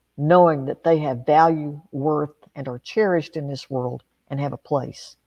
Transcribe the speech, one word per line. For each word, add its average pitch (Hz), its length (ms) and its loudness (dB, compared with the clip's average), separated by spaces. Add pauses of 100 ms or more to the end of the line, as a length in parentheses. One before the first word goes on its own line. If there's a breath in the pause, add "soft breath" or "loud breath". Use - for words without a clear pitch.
(160)
knowing 156 480 4
that - 180 -8
they 165 160 4
have 131 280 -4
value, 151 540 2 (120)
worth, 147 380 -2 (260)
and 135 100 -10
are 123 140 -10
cherished 180 560 -2
in 147 100 -8
this 139 220 -10
world 127 340 -6 (280)
and 139 100 -6
have 143 120 -4
a - 60 -12
place. - 580 -6 (100)